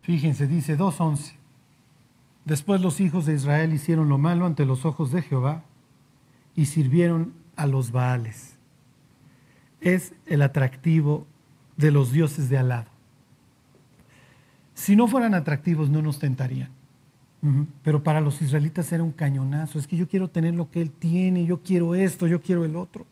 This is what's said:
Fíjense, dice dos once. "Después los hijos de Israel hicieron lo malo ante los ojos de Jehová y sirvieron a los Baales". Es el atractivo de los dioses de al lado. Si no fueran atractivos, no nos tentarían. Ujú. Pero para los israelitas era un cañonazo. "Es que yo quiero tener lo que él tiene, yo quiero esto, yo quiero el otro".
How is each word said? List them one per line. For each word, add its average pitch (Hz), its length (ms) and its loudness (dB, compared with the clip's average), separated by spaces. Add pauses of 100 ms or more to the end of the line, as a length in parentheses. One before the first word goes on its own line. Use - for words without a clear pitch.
Fíjense, 147 440 0
dice 156 280 -2
dos 185 260 0
once. 151 340 -4 (1080)
"Después 180 360 0
los 180 180 0
hijos 175 260 2
de 156 80 2
Israel 147 400 2
hicieron 156 360 2
lo 139 80 4
malo 170 280 2
ante 151 200 0
los 131 200 -2
ojos 147 260 -2
de 170 100 0
Jehová 139 420 -2 (920)
y 151 100 2
sirvieron 165 680 2 (220)
a 151 100 -4
los 131 260 -2
Baales". 123 680 -4 (1200)
Es 180 340 0 (140)
el 143 160 2
atractivo 147 840 0 (520)
de 151 140 4
los 135 200 4
dioses 147 380 0
de 139 100 2
al 127 100 0
lado. 117 220 -6 (1800)
Si - 220 2
no 233 120 6
fueran 226 280 2
atractivos, 151 540 0
no 151 120 2
nos 151 160 -2
tentarían. 131 520 -4 (760)
Ujú. 147 240 2 (160)
Pero 151 200 0
para 156 180 2
los 147 200 -2
israelitas 156 500 -2
era 165 120 -2
un 160 80 -4
cañonazo. 143 680 -4
"Es 139 80 -6
que 170 120 -4
yo 180 100 -2
quiero 185 220 -4
tener 170 260 -2
lo 170 160 -6
que 170 100 -4
él 160 80 -4
tiene, 180 560 0
yo 175 160 -2
quiero 175 320 0
esto, 185 320 0
yo 165 160 2
quiero 170 240 0
el 156 100 -4
otro". 190 360 -12